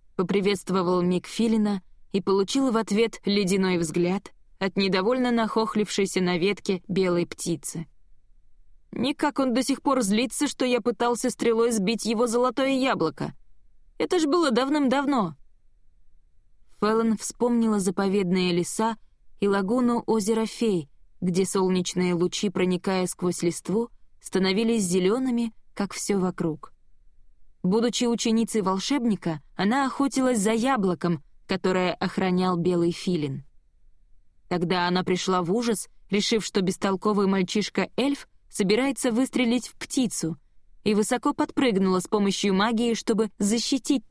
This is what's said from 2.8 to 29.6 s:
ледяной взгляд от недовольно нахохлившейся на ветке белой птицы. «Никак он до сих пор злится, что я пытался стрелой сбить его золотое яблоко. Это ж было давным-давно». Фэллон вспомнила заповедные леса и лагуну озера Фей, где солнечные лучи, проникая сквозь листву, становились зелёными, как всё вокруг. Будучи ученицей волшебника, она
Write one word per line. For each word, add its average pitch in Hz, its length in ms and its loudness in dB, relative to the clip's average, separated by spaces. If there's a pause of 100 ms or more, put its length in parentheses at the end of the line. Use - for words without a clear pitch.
ледяной 190 520 2
взгляд 175 540 -2 (280)
от 196 180 -2
недовольно 202 540 2
нахохлившейся 214 920 0
на 180 160 0
ветке 190 500 -2
белой 175 400 0
птицы. - 600 -8 (1040)
«Никак 277 480 -2
он 262 140 2
до 254 80 2
сих - 200 -2
пор 262 200 2
злится, 226 460 0
что - 180 -2
я 247 160 2
пытался 240 480 0
стрелой 233 420 2
сбить 214 340 -2
его 226 220 0
золотое 254 520 0
яблоко. 165 540 -2 (640)
Это - 220 0
ж 311 60 2
было 302 260 2
давным-давно». 269 840 0 (1400)
Фэллон 220 380 2
вспомнила 226 640 0
заповедные 185 720 0
леса 220 440 -2 (420)
и 202 80 0
лагуну 240 600 0
озера 220 380 0
Фей, 202 440 -2 (320)
где 185 240 0
солнечные 180 680 0
лучи, 180 360 -2
проникая 185 580 0
сквозь - 360 -4
листву, 180 460 -2 (320)
становились 202 640 0
зелёными, 226 680 0 (200)
как 202 200 -6
всё - 260 -2
вокруг. 175 540 -4 (920)
Будучи 226 400 2
ученицей 226 560 0
волшебника, 190 800 -2 (140)
она 254 320 0